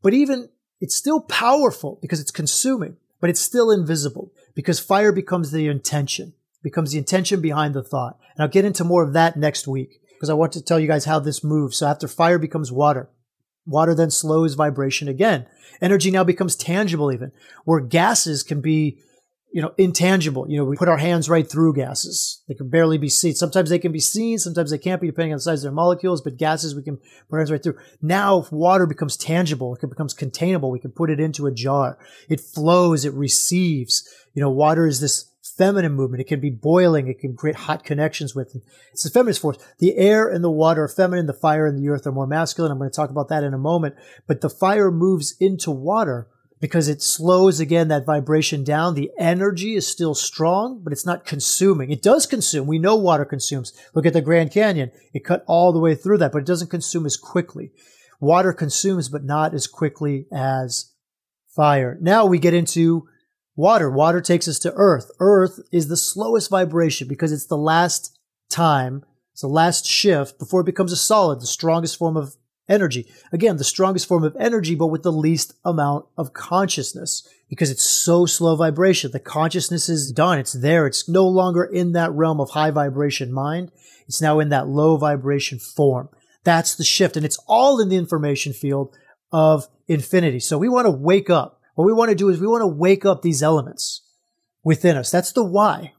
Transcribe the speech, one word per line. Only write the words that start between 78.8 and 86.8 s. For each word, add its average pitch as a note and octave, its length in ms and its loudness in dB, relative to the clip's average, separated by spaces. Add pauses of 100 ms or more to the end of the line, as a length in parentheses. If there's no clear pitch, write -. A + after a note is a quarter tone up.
The C3+ 80 -8
consciousness E3 720 -4
is D3 240 -4
done. D#3 260 2
It's C3 140 -6
there. D3 340 2
It's - 220 -4
no F#3 180 4
longer F#3 380 2
in F3+ 280 -2
that E3 200 0
realm D#3 280 0
of C3+ 100 -2
high D#3 200 0
vibration C#3 640 -2
mind. D3+ 400 -6 (340)
It's D3 160 -6
now D#3 160 2
in D3+ 120 0
that C#3 180 0
low D3+ 280 2
vibration C#3 640 -2
form. C#3 520 -2 (340)
That's E3 320 2
the D#3 80 -6